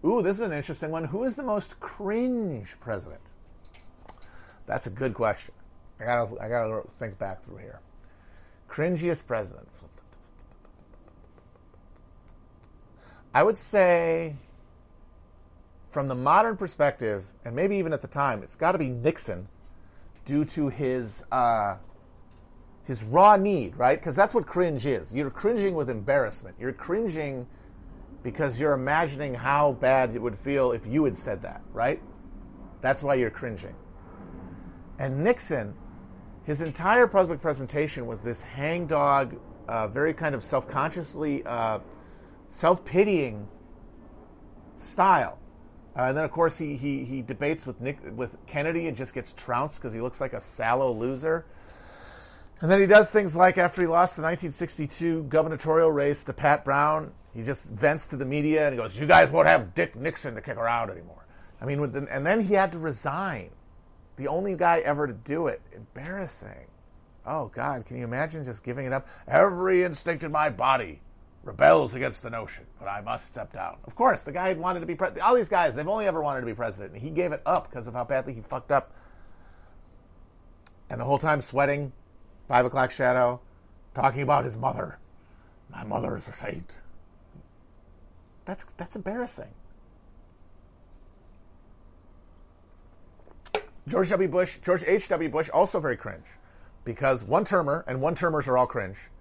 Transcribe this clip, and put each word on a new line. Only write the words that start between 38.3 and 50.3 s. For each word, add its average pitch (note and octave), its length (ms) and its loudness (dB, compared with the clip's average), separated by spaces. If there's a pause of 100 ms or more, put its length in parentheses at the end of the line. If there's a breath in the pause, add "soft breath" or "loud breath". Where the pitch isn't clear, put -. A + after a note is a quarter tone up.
hangdog, C#3+ 960 0 (340)
uh, A2 180 -2
very C#3+ 260 0
kind D#3 220 -2
of A2 80 -6
self-consciously, D3 1040 -4
uh, A2 340 -2 (720 loud breath)
self-pitying E3 960 2 (1300)
style. F3 600 2 (580)
Uh, B2+ 80 0
and C3 140 0
then, D#3 80 0
of - 60 -4
course, E3 260 2
he, D3 180 -6
he, C3+ 300 -4
he B2+ 160 -8
debates C#3+ 440 -4
with B2+ 140 -10
Nick-, C#3 220 -6 (140)
with A#2+ 200 -6 (100)
Kennedy E3 420 -2
and B2 100 -6
just B2 160 -10
gets - 200 -8
trounced C3 480 -4
'cause A#2 120 -8
he A2+ 80 -6
looks B2+ 180 -6
like - 140 -6